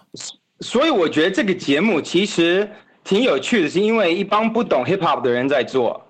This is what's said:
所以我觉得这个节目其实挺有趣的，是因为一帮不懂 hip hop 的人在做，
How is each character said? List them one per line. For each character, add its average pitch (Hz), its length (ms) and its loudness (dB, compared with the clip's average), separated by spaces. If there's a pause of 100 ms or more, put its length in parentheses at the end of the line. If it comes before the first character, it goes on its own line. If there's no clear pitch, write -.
(600)
所 269 260 0
以 330 40 2
我 190 180 2
觉 151 160 0
得 190 80 2
这 233 140 0
个 190 80 0
节 139 260 0
目 160 220 2
其 180 240 0
实 185 440 0 (360)
挺 196 160 2
有 180 180 2
趣 220 220 0
的， 147 80 0
是 170 100 0
因 214 160 2
为 185 180 2
一 196 80 -2
帮 208 300 0
不 240 100 0
懂 139 220 0
hip 180 140 0
hop 151 240 0
的 123 100 0
人 123 160 0
在 139 160 0
做， 120 460 -2